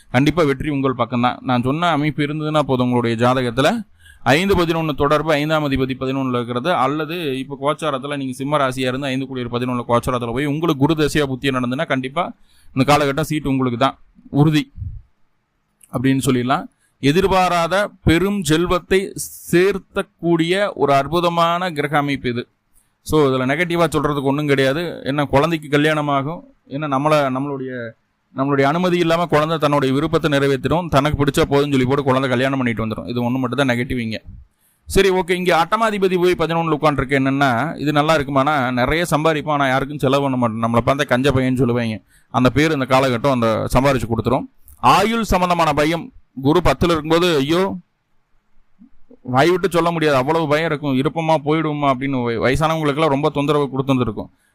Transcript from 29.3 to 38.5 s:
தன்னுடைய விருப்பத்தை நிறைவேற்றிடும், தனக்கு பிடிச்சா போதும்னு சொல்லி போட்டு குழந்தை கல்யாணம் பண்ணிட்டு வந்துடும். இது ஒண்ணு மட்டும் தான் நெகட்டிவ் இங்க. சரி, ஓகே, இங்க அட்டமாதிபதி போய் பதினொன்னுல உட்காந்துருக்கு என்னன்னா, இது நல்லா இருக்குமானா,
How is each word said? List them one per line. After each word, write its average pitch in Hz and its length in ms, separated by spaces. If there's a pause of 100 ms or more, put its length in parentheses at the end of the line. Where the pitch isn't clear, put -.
தன்னுடைய 143 360
விருப்பத்தை 156 380
நிறைவேற்றிடும், 139 580
தனக்கு 147 360
பிடிச்சா 143 120
போதும்னு 147 340
சொல்லி 131 140
போட்டு 139 180
குழந்தை 131 260
கல்யாணம் 131 280
பண்ணிட்டு 117 280
வந்துடும். 107 220
இது 120 220
ஒண்ணு 127 80
மட்டும் 127 300
தான் 120 100
நெகட்டிவ் 123 200
இங்க. 113 240 (640)
சரி, 196 240
ஓகே, 185 220
இங்க 180 240
அட்டமாதிபதி 190 640
போய் 180 160
பதினொன்னுல 165 460
உட்காந்துருக்கு 139 400
என்னன்னா, 135 600
இது 143 120
நல்லா 151 240
இருக்குமானா, 139 560